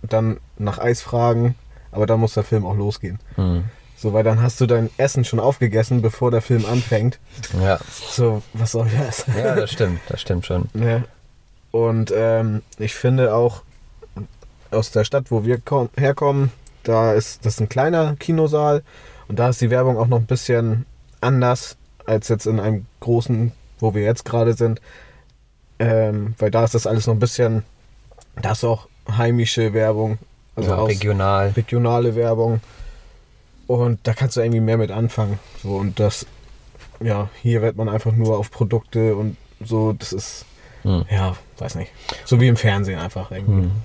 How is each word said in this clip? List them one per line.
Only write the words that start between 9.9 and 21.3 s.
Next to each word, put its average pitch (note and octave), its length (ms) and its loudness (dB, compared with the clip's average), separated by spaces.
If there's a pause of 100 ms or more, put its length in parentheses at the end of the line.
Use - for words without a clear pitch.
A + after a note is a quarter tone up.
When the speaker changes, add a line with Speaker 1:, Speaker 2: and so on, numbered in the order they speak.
Speaker 2:
das - 120 -6
stimmt F2 240 -4
schon. - 280 -2
Speaker 1:
Ja. A#2 300 0 (680)
Und, A2+ 440 2
ähm, A2+ 480 0 (160)
ich A2+ 160 -4
finde B2+ 380 2
auch, A#2 280 2 (1080)
aus A2 200 -2
der A2 140 2
Stadt, C#3 260 -2
wo A2 140 0
wir A#2+ 180 0
komm-, C3 320 -2
herkommen, C#3 560 2 (320)
da A2+ 300 2
ist, - 320 -2
das A2 100 0
ist - 60 -10
ein G#2 80 0
kleiner D#3 480 0
Kinosaal D3+ 680 2 (440)
und G#2+ 120 -4
da A#2+ 100 4
ist B2 120 0
die A#2+ 80 2
Werbung B2+ 280 2
auch A#2 100 2
noch A#2+ 100 2
ein A2+ 80 2
bisschen A#2 600 0 (360)
anders B2 560 0 (280)